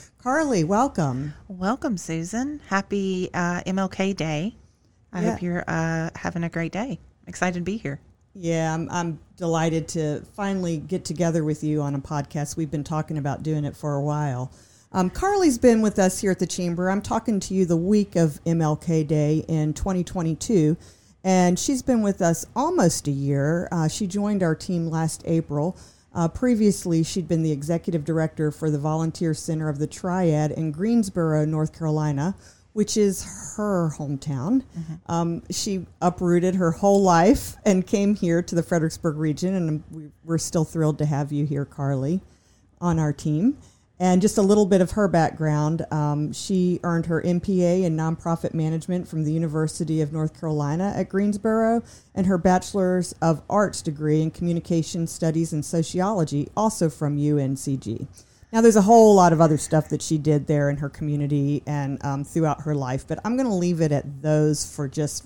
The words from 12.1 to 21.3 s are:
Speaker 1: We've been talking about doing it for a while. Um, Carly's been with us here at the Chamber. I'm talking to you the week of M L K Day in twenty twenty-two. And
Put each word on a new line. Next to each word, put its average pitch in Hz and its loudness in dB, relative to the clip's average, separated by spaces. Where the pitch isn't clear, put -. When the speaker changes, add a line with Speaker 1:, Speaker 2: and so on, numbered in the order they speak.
Speaker 1:
We've 156 -6
been 147 -6
talking 156 -4
about 139 -4
doing 151 -2
it - -8
for 147 -4
a 139 -2
while. 147 -4
Um, 185 0
Carly's 370 2
been 233 6
with 208 0
us 185 4
here 196 0
at 180 0
the 180 -2
Chamber. 175 -2
I'm 202 0
talking 214 -2
to - -8
you 190 2
the 165 2
week 202 2
of 160 2
M 165 2
L 151 0
K 160 0
Day 151 0
in 156 0
twenty 180 -2
twenty-two. 160 0
And 180 4